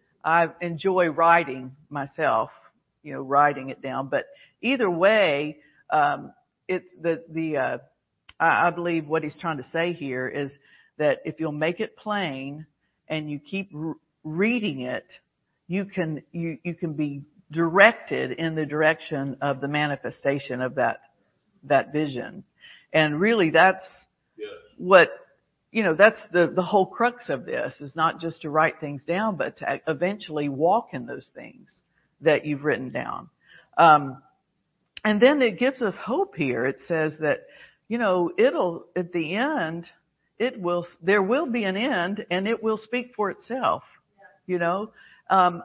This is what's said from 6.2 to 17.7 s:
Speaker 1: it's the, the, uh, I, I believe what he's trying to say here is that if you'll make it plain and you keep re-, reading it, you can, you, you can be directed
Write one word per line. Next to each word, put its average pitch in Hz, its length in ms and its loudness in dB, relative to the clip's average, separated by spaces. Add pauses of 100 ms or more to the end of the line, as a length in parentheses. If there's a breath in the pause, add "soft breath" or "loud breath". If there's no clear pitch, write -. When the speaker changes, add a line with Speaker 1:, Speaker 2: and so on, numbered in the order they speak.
Speaker 1:
it's 180 180 -4 (160)
the, 165 280 -2
the, 160 280 -4
uh, 127 200 -2 (640)
I, 160 280 4
I - 20 4
believe 165 380 -4
what 156 160 -2
he's 151 160 -10
trying 160 180 -4
to 127 60 -10
say 170 300 -4
here 131 340 -6
is 135 240 -6 (460 soft breath)
that 143 280 2
if 165 140 -10
you'll 160 120 -4
make 156 280 -4
it 214 180 -8
plain 156 680 -6 (420)
and 156 220 -6
you 147 100 -6
keep 196 340 -8
re-, 151 200 -6 (300)
reading 170 580 -2
it, 123 300 -8 (560)
you 190 180 -2
can, 160 460 -4
you, 165 320 -6
you 175 120 -6
can 165 180 -6
be 143 300 -6 (280)
directed 165 800 4